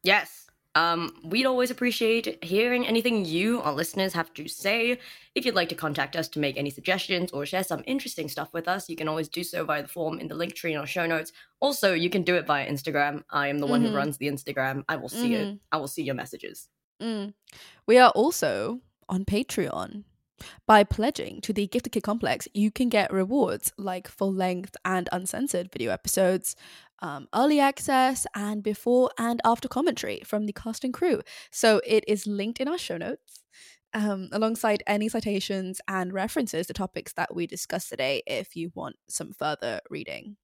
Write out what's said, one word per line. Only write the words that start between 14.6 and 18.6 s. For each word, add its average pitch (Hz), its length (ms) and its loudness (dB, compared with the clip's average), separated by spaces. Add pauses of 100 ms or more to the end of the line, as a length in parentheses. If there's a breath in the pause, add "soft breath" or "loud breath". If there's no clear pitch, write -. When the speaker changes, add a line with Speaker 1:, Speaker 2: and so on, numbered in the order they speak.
Speaker 1:
I 151 100 -2
will 127 120 -8
see 240 260 0
it. 208 120 0
Speaker 2:
Mm-hmm. 202 100 -8 (160)
Speaker 1:
I 156 60 -2
will 139 100 -4
see 160 140 -6
your 135 120 -2
messages. - 540 -10 (340)
Speaker 2:
Mm. 208 300 -4 (540 loud breath)
We 233 100 8
are 247 140 12
also 170 680 2 (280)